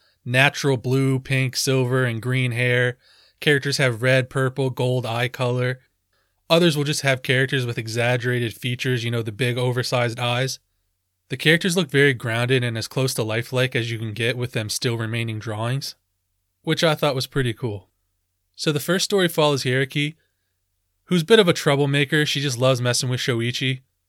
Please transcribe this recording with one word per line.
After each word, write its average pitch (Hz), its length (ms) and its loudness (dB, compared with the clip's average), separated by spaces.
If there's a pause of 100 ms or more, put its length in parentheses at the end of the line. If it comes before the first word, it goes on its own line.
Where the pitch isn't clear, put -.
(260)
natural 135 500 2
blue, 131 420 0
pink, 131 380 -2
silver, 131 480 0
and 113 180 -4
green 127 300 0
hair. 123 460 0 (420)
Characters 139 380 2
have 123 240 0
red, 127 280 2
purple, 131 400 -2
gold 127 360 0
eye 117 240 -2
color. 127 500 -2 (680)
Others 165 260 6
will 147 80 0
just 147 200 -2
have 135 200 0
characters 131 420 0
with 120 120 -4
exaggerated 120 760 -2
features, 123 520 -4
you 120 60 -2
know, 117 100 -2
the 110 100 -6
big 120 260 -2
oversized 123 640 -2
eyes. 123 400 -2 (720)
The 127 80 -6
characters 170 400 2
look 170 120 0
very 139 240 4
grounded 120 520 0
and 117 120 -4
as 110 120 -6
close 131 240 -2
to 120 100 -2
lifelike 117 500 -2
as 120 160 -2
you 117 80 -6
can 110 140 -6
get 120 240 -2
with 123 160 -6
them 110 180 -4
still 117 280 -2
remaining 113 420 -4
drawings, 117 560 -6 (680)
which 160 200 0
I 156 120 4
thought 147 200 0
was 131 120 -4
pretty 123 260 -2
cool. 104 340 -8 (680)
So 160 160 0
the 147 80 -2
first 180 240 0
story 190 240 2
follows 147 340 2
Hierarchy, 139 540 -2 (880)
who's 180 160 2
a 156 40 -6
bit 220 140 8
of 190 80 6
a 165 60 4
troublemaker. 143 720 2
She 143 160 -2
just 135 160 -2
loves 127 240 2
messing 123 260 0
with 123 140 -2
Shoichi. 120 640 -2 (260)